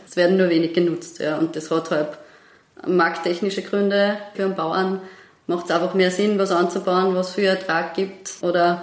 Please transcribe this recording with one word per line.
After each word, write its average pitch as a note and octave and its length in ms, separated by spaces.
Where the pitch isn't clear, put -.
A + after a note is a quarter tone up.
Es - 80
werden F3+ 220
nur F#3 120
wenig E3 240
genutzt, E3+ 460
ja. D3+ 180
Und D#3+ 180
das D#3 140
hat E3 220
halt D3+ 260
markttechnische F3+ 760
Gründe. G3+ 560
Für G3 120
einen F#3+ 100
Bauern F#3 440
macht's E3+ 240
einfach F3 240
mehr F#3 160
Sinn, G3+ 300
was F#3+ 100
anzubauen, F#3 640
was F#3 200
für G3+ 120
Ertrag F3 480
gibt. - 480
Oder F3 420